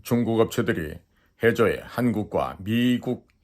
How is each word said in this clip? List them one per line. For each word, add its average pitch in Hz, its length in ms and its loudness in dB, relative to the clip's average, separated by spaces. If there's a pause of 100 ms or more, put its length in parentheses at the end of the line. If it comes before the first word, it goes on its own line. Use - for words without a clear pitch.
중국 113 380 0
업체들이 95 540 0 (480)
해저에 107 420 4
한국과 101 720 -2
미국 120 680 0 (160)